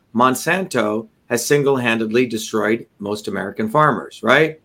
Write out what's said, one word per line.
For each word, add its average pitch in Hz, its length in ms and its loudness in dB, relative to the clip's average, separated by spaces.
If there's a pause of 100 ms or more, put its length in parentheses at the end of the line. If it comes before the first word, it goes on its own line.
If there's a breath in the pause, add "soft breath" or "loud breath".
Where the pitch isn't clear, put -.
(140)
Monsanto 123 920 0 (200)
has 120 160 -2
single-handedly 123 800 2
destroyed 110 600 -2 (140)
most 104 260 -6
American 101 420 -6
farmers, 139 540 0
right? 151 420 2